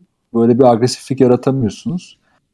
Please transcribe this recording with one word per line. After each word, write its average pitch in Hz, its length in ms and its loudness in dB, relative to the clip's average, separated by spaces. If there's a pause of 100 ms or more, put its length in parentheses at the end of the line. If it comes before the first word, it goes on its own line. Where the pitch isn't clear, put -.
(340)
böyle 117 260 2
bir 135 40 4
agresiflik 127 580 0
yaratamıyorsunuz. 123 960 -2 (360)